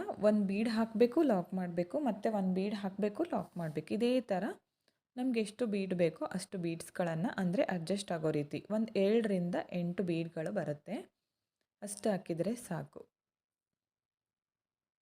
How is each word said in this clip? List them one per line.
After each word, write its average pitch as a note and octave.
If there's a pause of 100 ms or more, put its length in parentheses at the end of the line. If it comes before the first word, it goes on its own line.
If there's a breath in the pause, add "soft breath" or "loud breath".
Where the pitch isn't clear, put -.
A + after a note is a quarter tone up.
(200)
ಒಂದು G#3
ಬೀಡ್ G3+
ಹಾಕಬೇಕು, A3+
ಲಾಕ್ G3
ಮಾಡಬೇಕು, F3+
ಮತ್ತೆ A3+
ಒಂದು F#3+
ಬೀಡ್ G3+
ಹಾಕಬೇಕು, G3+
ಲಾಕ್ G#3+
ಮಾಡಬೇಕು. E3+
ಇದೇ A#3 (100)
ಥರ F#3+ (720)
ನಮ್ಗೆ B3+
ಎಷ್ಟು G#3+
ಬೀಡ್ G3
ಬೇಕೋ E3+
ಅಷ್ಟು -
ಬೀಡ್ಸ್‌ಗಳನ್ನ, E3+
ಅಂದರೆ F#3
ಅಡ್ಜಸ್ಟ್ F#3
ಆಗೋ D#3+
ರೀತಿ D3 (100)
ಒಂದು A3
ಏಳರಿಂದ G3 (160)
ಎಂಟು F3
ಬೀಡ್‌ಗಳು E3
ಬರುತ್ತೆ, D#3 (840)
ಅಷ್ಟು G3+
ಹಾಕಿದರೆ F3+
ಸಾಕು. - (2000)